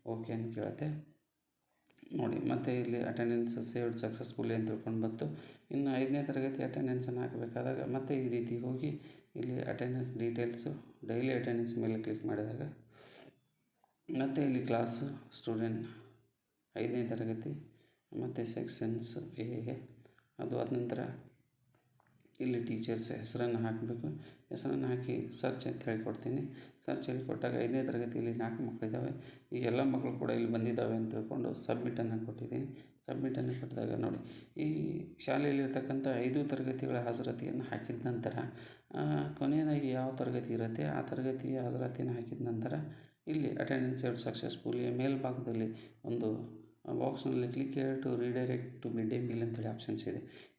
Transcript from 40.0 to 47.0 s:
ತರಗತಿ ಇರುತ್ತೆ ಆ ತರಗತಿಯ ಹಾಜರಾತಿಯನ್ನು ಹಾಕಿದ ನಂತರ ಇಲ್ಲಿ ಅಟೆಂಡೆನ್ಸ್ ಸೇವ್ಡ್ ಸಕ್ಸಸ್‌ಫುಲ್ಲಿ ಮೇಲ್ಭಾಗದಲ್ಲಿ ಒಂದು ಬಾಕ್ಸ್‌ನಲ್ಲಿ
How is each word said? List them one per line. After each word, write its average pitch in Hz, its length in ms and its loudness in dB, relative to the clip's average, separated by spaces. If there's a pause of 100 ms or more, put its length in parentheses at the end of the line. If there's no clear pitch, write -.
ತರಗತಿ 123 360 0
ಇರುತ್ತೆ 113 320 2
ಆ 139 180 2
ತರಗತಿಯ 131 580 0
ಹಾಜರಾತಿಯನ್ನು 127 540 0
ಹಾಕಿದ 117 260 -4
ನಂತರ 113 340 0 (520)
ಇಲ್ಲಿ 156 300 2
ಅಟೆಂಡೆನ್ಸ್ 127 460 2
ಸೇವ್ಡ್ 120 160 2
ಸಕ್ಸಸ್‌ಫುಲ್ಲಿ 120 720 0
ಮೇಲ್ಭಾಗದಲ್ಲಿ 123 1120 0
ಒಂದು 117 580 0 (360)
ಬಾಕ್ಸ್‌ನಲ್ಲಿ 131 480 2